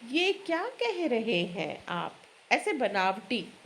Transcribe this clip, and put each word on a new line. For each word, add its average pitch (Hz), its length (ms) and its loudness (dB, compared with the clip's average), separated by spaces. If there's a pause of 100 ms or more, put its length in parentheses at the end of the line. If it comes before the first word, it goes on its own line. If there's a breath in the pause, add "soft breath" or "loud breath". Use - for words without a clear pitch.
ये 339 280 2
क्या 339 340 0
कह 453 400 0
रहे 220 360 2
हैं 175 460 -4
आप, 170 260 -4 (360)
ऐसे 415 220 2
बनावटी? 196 800 0 (120)